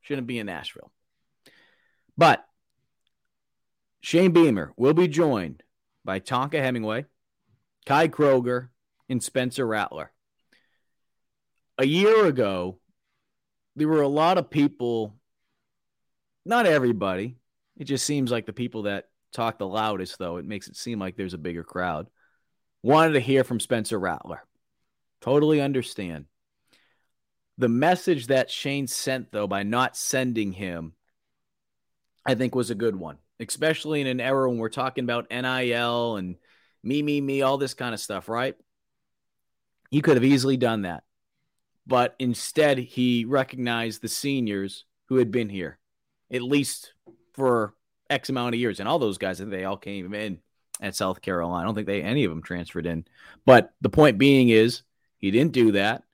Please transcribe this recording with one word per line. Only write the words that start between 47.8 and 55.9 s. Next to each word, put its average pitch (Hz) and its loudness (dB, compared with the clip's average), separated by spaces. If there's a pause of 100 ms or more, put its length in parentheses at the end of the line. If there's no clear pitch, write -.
X 139 -4
amount 123 -2
of 120 -2
years. 104 -2
And 98 -6
all 160 0
those 104 -2
guys, 92 -6
they 95 -8
all 98 -4
came 98 -10
in 104 -8 (400)
at 98 -8
South 95 -4
Carolina. 87 -4
I 85 -4
don't 107 -4
think 104 -6
they, 98 -4
any 123 -2
of 90 -2
them 80 -10
transferred 87 -8
in. 85 -4 (420)
But 123 8
the 113 0
point 143 6
being 135 6
is, 113 4 (340)
he 98 -2
didn't 127 2
do 113 4
that. 101 0 (100)